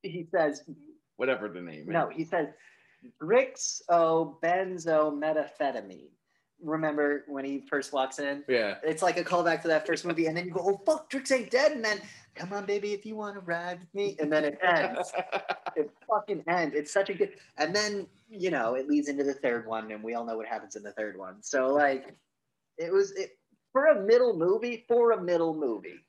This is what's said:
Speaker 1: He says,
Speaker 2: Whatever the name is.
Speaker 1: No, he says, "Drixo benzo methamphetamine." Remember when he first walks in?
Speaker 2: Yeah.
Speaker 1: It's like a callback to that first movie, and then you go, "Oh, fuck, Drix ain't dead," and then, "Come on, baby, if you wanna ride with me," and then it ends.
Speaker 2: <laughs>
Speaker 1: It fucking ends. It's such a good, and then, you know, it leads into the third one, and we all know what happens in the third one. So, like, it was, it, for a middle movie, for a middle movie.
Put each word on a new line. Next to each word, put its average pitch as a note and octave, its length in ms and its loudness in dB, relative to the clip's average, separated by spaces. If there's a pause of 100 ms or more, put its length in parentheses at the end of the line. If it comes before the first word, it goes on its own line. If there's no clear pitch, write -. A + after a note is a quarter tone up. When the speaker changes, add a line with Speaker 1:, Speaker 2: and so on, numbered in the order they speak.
Speaker 1:
He E3+ 260 -8
says, D#3 340 0 (520)
Speaker 2:
Whatever A2+ 340 -2
the F2 120 -10
name D#2+ 200 -14
is. D#2+ 60 -12
Speaker 1:
No, B2+ 220 0
he D#3+ 160 -6
says, D#3+ 240 0 (800)
"Drixo E3+ 1120 2
benzo E3 720 2
methamphetamine." C#3 960 -4 (520)
Remember D3 680 0
when C#3 180 -8
he C#3 240 -4
first C#3 240 -2
walks C3+ 260 -2
in? C#3+ 300 -4
Speaker 2:
Yeah. A2 340 2
Speaker 1:
It's D#3 180 0
like F3 160 2
a E3+ 60 -2
callback E3 380 2
to E3 80 -2
that D#3 180 2
first E3 180 -2
movie, E3 220 0
and D#3 80 -2
then F3+ 100 -4
you F3+ 60 -8
go, F#3 100 -2
"Oh, G3 240 2
fuck, D#4 240 0
Drix C4+ 220 -4
ain't B3 200 2
dead," C#4+ 200 6
and B3 120 -6
then, G#3 180 0 (340)
"Come F3 160 -8
on, G3+ 140 -6
baby, G3+ 280 -2
if G3+ 120 -8
you A3 100 -10
wanna G3+ 240 -8
ride F3 400 -6
with F3+ 140 -20
me," G3 260 -4
and D3+ 120 0
then D3+ 140 4
it D3 180 -4
ends. D#3+ 540 2
Speaker 2:
<laughs> F3+ 60 -2 (520)
Speaker 1:
It D3+ 160 0 (180)
fucking G3+ 400 -2
ends. E3 260 2
It's D3+ 160 -2
such G3 180 2
a G3+ 40 -2
good, F#3+ 220 -2 (220)
and D#3 160 0
then, G#3 320 -2 (220)
you F#3+ 240 -4
know, B2 220 0
it C3+ 160 -2
leads D3 180 2
into C#3+ 160 -2
the C#3 120 0
third A#2 300 -2
one, A2 260 -4
and G#2+ 120 -10
we A2+ 120 -6
all A#2 100 -4
know A2+ 100 -4
what A2 120 -6
happens G#2+ 280 -8
in G#2 80 -12
the G#2 100 -14
third G#2+ 240 -6
one. F#2+ 240 -14
So, C3 320 0
like, C#3 440 0 (600)
it E3 140 -6
was, G3 220 2
it, - 240 -8 (340)
for C4+ 140 2
a C4+ 160 6
middle A#3 340 6
movie, A3 540 0
for A#3 220 6
a G3+ 100 2
middle E3 320 2
movie. G2+ 560 -4